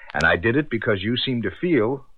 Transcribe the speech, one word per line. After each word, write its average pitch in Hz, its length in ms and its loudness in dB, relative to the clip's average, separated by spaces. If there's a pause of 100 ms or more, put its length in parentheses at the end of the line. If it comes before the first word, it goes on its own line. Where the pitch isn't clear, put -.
(140)
And 71 100 0
I 85 140 4
did 117 180 0
it 147 140 0
because 107 340 -2
you 117 140 -2
seem 120 260 -2
to 98 80 -2 (100)
feel 139 440 0 (120)